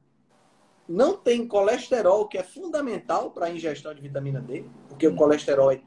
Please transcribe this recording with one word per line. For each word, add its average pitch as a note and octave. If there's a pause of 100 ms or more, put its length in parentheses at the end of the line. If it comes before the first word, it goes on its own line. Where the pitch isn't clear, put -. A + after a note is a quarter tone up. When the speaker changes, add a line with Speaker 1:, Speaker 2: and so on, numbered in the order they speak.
(880)
Speaker 1:
não C4
tem A#3+
colesterol, G#3
que -
é F#3
fundamental C4
pra E3+
ingestão D#3
de C#3+
vitamina C#3
D, - (260)
porque -
o C#3+
Speaker 2:
Hum. -
Speaker 1:
colesterol D3
é C3